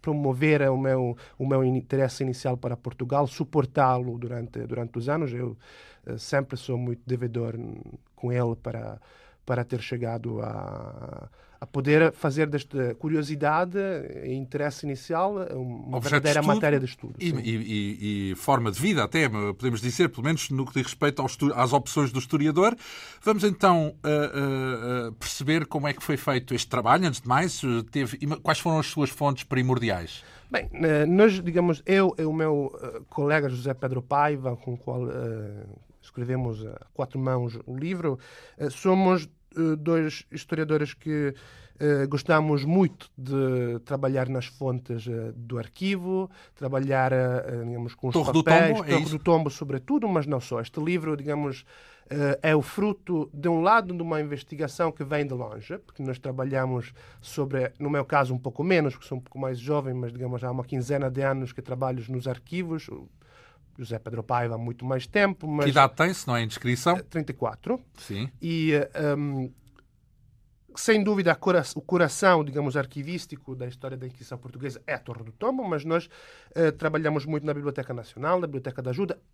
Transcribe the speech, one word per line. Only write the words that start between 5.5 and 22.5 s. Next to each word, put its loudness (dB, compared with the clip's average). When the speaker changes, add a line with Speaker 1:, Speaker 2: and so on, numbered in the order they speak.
Speaker 1:
eh, -8
sempre -2
sou -4
muito -4
devedor -4
com -4
ele 0
para, -8
para 0
ter -4
chegado -4
a, -10
a -12
poder 4
fazer 0
desta -2
curiosidade 0
e -4
interesse -4
inicial -2
uma -6
Speaker 2:
Objeto 2
de 4
Speaker 1:
verdadeira 6
Speaker 2:
estudo 4
Speaker 1:
matéria 4
de -2
estudo, -12
Speaker 2:
e, -2
Speaker 1:
sim. 0
Speaker 2:
e, 0
e, -2
e -2
forma 2
de -4
vida 2
até, 2
podemos -2
dizer, 2
pelo -6
menos 0
no -2
que -12
diz 0
respeito 0
ao 0
estu-, 2
às 4
opções 2
do -4
historiador. 4